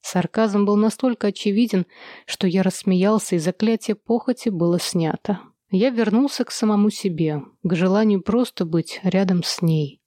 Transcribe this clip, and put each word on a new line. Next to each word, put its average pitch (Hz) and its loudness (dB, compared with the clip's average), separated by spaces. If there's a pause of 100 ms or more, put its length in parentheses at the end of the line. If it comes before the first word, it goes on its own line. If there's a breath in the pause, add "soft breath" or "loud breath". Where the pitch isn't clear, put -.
Сарказм 202 0
был 208 2
настолько 220 0
очевиден, 202 0 (400 loud breath)
что - -4
я 185 2
рассмеялся, 190 0
и 170 2
заклятие 208 -2
похоти 233 -2
было 170 0
снято. - -2 (280)
Я 208 2
вернулся 233 0
к - -16
самому 214 2
себе, 156 -2 (220)
к 180 0
желанию 196 2
просто 226 -2
быть 165 -4
рядом 185 2
с - -6
ней. 156 0